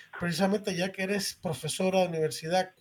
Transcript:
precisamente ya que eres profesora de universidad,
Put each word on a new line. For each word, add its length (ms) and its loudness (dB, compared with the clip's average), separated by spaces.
precisamente 560 0
ya 160 -2
que 120 -6
eres 380 -2
profesora 600 0
de 80 4
universidad, 720 0